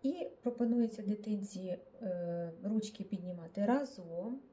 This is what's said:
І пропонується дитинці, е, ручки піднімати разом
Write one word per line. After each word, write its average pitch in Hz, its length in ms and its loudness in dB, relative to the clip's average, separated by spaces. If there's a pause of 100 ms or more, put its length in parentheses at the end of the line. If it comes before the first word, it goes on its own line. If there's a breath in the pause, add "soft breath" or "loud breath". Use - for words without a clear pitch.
І 330 220 0 (140)
пропонується 233 600 2
дитинці, 196 760 -2 (240)
е, 170 500 -2 (100)
ручки 208 420 0
піднімати 180 640 -2
разом 226 720 0 (120)